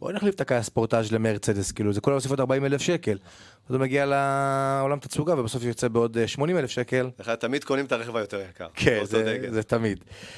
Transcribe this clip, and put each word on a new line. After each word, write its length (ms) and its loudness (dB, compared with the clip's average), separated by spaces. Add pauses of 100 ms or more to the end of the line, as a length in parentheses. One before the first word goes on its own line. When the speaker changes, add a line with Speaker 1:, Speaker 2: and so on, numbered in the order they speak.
Speaker 1:
"בואי 140 -6
נחליף 200 2
את 60 -2
הכאי 160 2
הספורטאז' 560 0
למרצדס", 600 2
כאילו, 200 0
זה 80 -2
כולה 160 2
מוסיף 140 -2
עוד 100 0
ארבעים 240 2
אלף 180 0
שקל. 360 0 (500)
אז 60 -2
הוא 60 2
מגיע 260 2
לעולם 920 2
תצוגה, 420 0
ובסוף 220 -2
יוצא 260 0
בעוד, 300 2
אה, 100 2
שמונים 300 0
אלף 120 -2
שקל. 480 -2
Speaker 2:
לך, 120 -10
תמיד 340 -2
קונים 200 0
את 80 -6
הרכב 240 -2
היותר 240 -4 (100)
יקר. 240 -12
Speaker 1:
כן, 220 2
Speaker 2:
באותו 100 0
Speaker 1:
זה, 160 2 (160)
Speaker 2:
דגל. 140 -8
Speaker 1:
זה 100 0
תמיד. 420 -2 (340)